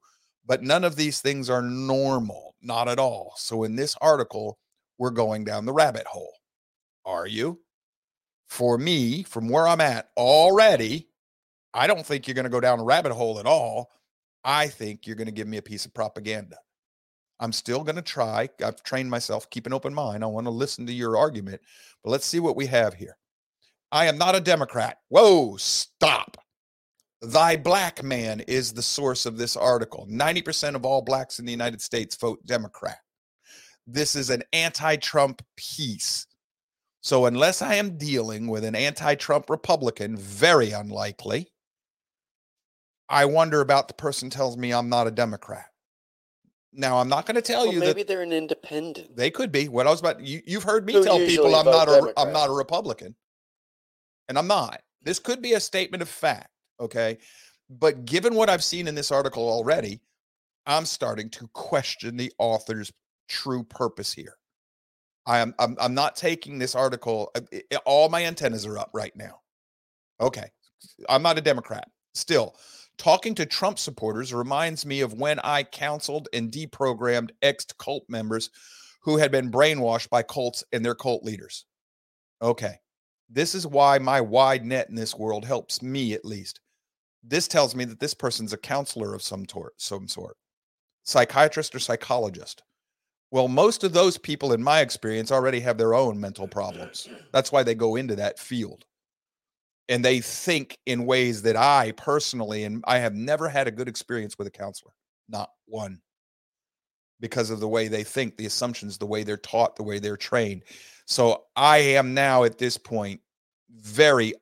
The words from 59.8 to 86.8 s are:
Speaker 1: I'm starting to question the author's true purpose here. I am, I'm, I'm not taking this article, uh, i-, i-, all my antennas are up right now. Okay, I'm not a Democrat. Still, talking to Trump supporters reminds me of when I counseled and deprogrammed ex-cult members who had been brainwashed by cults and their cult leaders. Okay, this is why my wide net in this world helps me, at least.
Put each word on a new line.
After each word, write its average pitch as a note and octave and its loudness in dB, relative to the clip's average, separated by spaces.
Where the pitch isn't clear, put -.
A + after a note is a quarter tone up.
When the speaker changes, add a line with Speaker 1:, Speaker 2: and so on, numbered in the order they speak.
Speaker 1:
I'm D#3 0
starting A2+ -6
to A#2+ -18
question - -6
the B2 -6
author's A2 -2
true B2+ -6
purpose - -6
here. - -18
I A#2+ 2
am, A#2 -2
I'm, A#2+ 0
I'm B2 -2
not C#3+ 0
taking E3 -4
this B2+ -4
article, A#2+ -2
uh, A#2+ -6
i-, - -12
i-, - -2
all D3 6
my E3+ 0
antennas B2 -2
are G#2+ -10
up G#2+ -10
right G#2+ -8
now. - -18
Okay, A#2 -2
I'm C3+ 4
not E3 2
a D#3 -2
Democrat. A#2+ -2
Still, B2+ 0
talking F#3 2
to D#3+ -4
Trump G3 -2
supporters A#2+ -6
reminds C#3+ -4
me C#3 -4
of A2+ -4
when C#3+ -2
I C#3+ 0
counseled D3+ -8
and A#2 -4
deprogrammed A#2+ -2
ex-cult C#3 -2
members A2+ -6
who D3+ 2
had D3 4
been B2+ 0
brainwashed B2+ 2
by A#2+ 2
cults B2 -6
and A#2 -2
their A#2+ 0
cult B2 -2
leaders. - -10
Okay, A#2 0
this C#3+ -2
is F3+ -6
why C#3 4
my C3 2
wide B2+ 2
net B2+ -2
in G#2+ -12
this A2+ -6
world G#2+ -6
helps B2 -6
me, B2+ -4
at - -8
least. G#2 -14